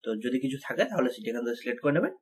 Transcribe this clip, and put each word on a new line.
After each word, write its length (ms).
তো 60
যদি 200
কিছু 220
থাকে 260
তাহলে 240
সেটি 160
এখান 140
থেকে 160
select 220
করে 140
নেবেন 240